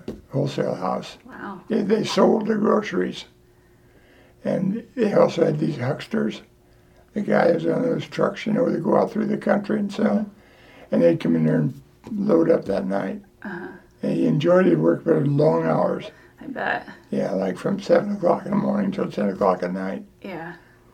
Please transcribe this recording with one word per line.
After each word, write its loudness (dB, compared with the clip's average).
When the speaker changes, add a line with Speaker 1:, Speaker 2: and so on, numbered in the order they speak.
Speaker 1:
wholesale -2
house. -6
Speaker 2:
Wow. -14
Speaker 1:
They, 0
they 2
sold 2
the 2
groceries. 0
And -2
they 0
also 4
had 0
these -2
hucksters, -4
the -4
guys 2
on 0
those -2
trucks, -2
you 0
know, 2
they -2
go 2
out 2
through -2
the -2
country 0
and -4
sell. 0
Speaker 2:
Mm-hmm. -4
Speaker 1:
And 2
they'd 6
come 2
in 2
there 4
and -2
load 2
up 2
that -2
night. -4
Speaker 2:
Uh-huh. -10
Speaker 1:
And -2
he 0
enjoyed 4
his 4
work, 2
but 4
it 2
was 0
long 2
hours. 0
Speaker 2:
I -18
bet. -6
Speaker 1:
Yeah, -2
like, -2
from -2
seven 2
o'clock 0
in -6
the 0
morning 0
till -4
ten -2
o'clock 0
at -2
night. -6
Speaker 2:
Yeah. -12